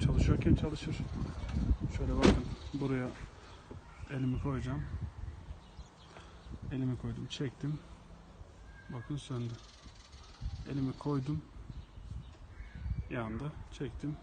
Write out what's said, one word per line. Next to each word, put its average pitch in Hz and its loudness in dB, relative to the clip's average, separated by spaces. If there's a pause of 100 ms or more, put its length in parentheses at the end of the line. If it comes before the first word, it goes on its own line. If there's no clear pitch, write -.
çalışıyorken 127 8
çalışır. 156 2 (1000)
Şöyle 127 2
bakın 131 10 (300)
buraya 135 2 (1000)
elimi 131 2
koyacağım. 131 0 (1900)
Elimi 127 2
koydum, 123 -4
çektim. 143 0 (1120)
Bakın 127 -4
söndü. 120 -2 (1200)
Elimi 135 2
koydum. 147 2 (1700)
Yandı. 117 0 (200)
Çektim. 143 -2